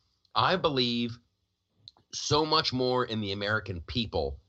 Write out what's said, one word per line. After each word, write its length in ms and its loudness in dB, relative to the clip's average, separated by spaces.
I 220 2
believe 640 0
so 340 0
much 260 2
more 320 2
in 160 -2
the 120 -2
American 500 -2
people 560 -2